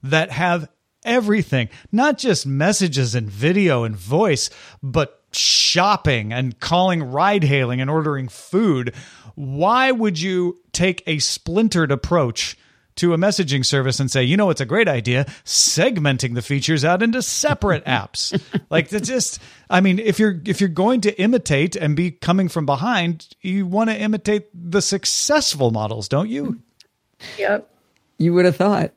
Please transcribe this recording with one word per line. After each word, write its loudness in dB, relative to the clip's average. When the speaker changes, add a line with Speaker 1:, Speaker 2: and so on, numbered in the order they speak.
Speaker 1:
that 0
have -2
everything, 0
not 2
just 0
messages 0
and -2
video 2
and -4
voice, 0
but -4
shopping 2
and -4
calling 2
ride 0
hailing 2
and -2
ordering -2
food. 0
Why 0
would 0
you -2
take 0
a -2
splintered 0
approach 0
to 2
a 2
messaging 0
service 0
and -2
say, 2
"You 2
know, 2
it's 0
a -2
great 0
idea, 0
segmenting 0
the -4
features -2
out 2
into 0
separate -2
<laughs> -8
apps"? -4
Like, 0
it's -4
just, -4
I 2
mean, 2
if 0
you're, 2
if -2
you're 2
going 0
to 0
imitate 2
and 0
be 0
coming 0
from -4
behind, -2
you -2
wanna 0
imitate -2
the -2
successful 0
models, -4
don't -2
you? -6
Speaker 2:
Yep. -2
Speaker 3:
You 2
would 4
have 2
thought. 0